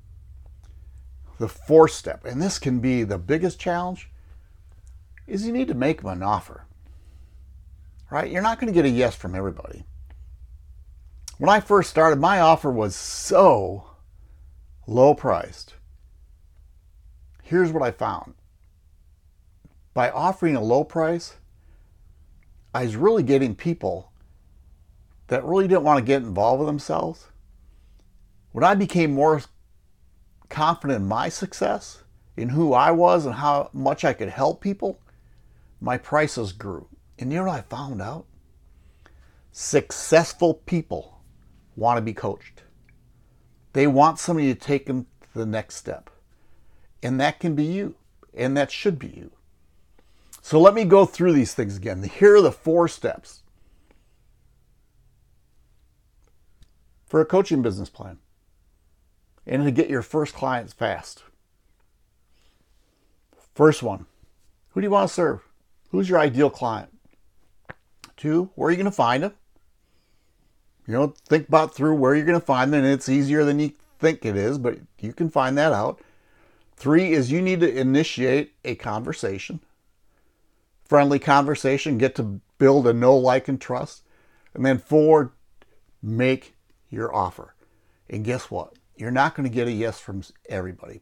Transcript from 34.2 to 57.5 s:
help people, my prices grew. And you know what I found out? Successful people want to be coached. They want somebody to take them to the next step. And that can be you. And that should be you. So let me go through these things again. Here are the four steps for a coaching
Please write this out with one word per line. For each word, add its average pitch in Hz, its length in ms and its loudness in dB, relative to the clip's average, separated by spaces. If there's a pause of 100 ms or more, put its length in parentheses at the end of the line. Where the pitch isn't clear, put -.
help 143 320 -4
people, - 380 -6 (800)
my 123 180 -4
prices 139 560 -2
grew. 92 340 -14 (320)
And 123 120 -8
you 165 80 -4
know 185 60 -4
what 165 140 -6
I - 20 -14
found 127 400 -12
out? 123 240 -12 (1300)
Successful - 1040 0 (100)
people - 560 -8 (540)
want 117 220 0
to 113 40 -2
be 110 120 -6
coached. - 500 -12 (1120)
They 139 140 4
want 147 320 4
somebody 151 340 -2
to - 60 -8
take 139 260 -4
them 127 220 -6 (140)
to - 180 -14
the 113 60 -6
next 107 300 -8
step. - 340 -14 (920)
And 127 160 -4
that 147 200 -2
can 165 140 -4
be 147 100 -2
you. 180 320 -6 (380)
And 131 220 -4
that 143 160 -2
should 185 260 -2
be 131 100 -14
you. - 240 -18 (1080)
So - 180 0
let 190 140 10
me 220 100 0
go 190 220 6
through 175 280 0
these 131 200 2
things 101 220 -6
again. 95 280 -8
Here 202 320 6
are 208 60 8
the 156 100 4
four 170 360 0
steps - 560 -10 (3500)
for 156 160 0
a 156 40 4
coaching 175 360 0